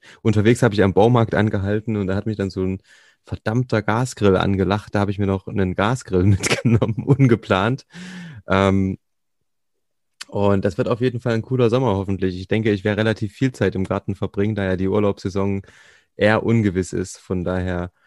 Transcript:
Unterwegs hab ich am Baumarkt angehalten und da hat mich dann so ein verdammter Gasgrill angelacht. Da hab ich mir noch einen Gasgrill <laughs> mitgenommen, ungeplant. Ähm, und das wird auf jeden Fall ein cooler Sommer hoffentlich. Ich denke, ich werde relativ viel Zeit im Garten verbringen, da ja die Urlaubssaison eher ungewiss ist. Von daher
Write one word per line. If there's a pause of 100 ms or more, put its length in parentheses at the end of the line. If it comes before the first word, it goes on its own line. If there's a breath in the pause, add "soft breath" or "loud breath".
(220 loud breath)
Unterwegs
hab
ich
am
Baumarkt
angehalten
und
da
hat
mich
dann
so
ein (440 soft breath)
verdammter
Gasgrill
angelacht.
Da
hab
ich
mir
noch
einen
Gasgrill
<laughs>
mitgenommen,
ungeplant. (640 loud breath)
Ähm, (1300)
und
das
wird
auf
jeden
Fall
ein
cooler
Sommer
hoffentlich.
Ich
denke,
ich
werde
relativ
viel
Zeit
im
Garten
verbringen,
da
ja
die
Urlaubssaison (560 soft breath)
eher
ungewiss
ist.
Von
daher (160 soft breath)